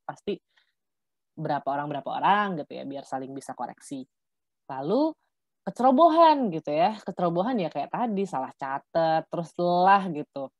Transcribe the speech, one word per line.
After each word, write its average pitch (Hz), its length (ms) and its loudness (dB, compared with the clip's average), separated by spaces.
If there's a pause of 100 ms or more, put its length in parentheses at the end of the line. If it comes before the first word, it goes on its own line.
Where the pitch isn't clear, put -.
Pasti 170 320 -8 (960)
berapa 147 320 -4
orang, 147 240 -4
berapa 135 180 -8 (120)
orang 202 260 2 (160)
gitu - 140 -16
ya, 127 100 -10
biar 139 160 -12
saling 131 320 -10
bisa 135 220 -14
koreksi. 127 500 -12 (640)
Lalu 196 400 0 (560)
kecerobohan 277 840 6
gitu 160 160 -6
ya. 190 320 2
Kecerobohan 180 580 -2
ya 160 140 -2
kayak 139 180 -6
tadi, 202 380 -2
salah 131 260 -6
catet, 160 680 -2
terus 170 320 -8
lelah 180 560 4
gitu. 139 460 -10